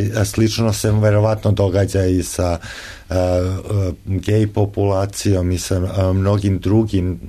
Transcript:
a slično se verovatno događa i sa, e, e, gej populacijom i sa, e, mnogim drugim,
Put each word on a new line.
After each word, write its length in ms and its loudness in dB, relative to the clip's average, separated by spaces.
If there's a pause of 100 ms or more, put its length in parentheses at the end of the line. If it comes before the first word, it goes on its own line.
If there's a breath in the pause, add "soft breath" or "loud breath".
(180)
a 80 2
slično 480 0
se 180 0
verovatno 600 2
događa 540 2
i 180 2
sa, 360 -2 (500 loud breath)
e, 60 -4
e, 40 2 (840)
gej 420 0
populacijom 1040 0
i 60 0
sa, 180 -4
e, 380 0
mnogim 460 0
drugim, 680 0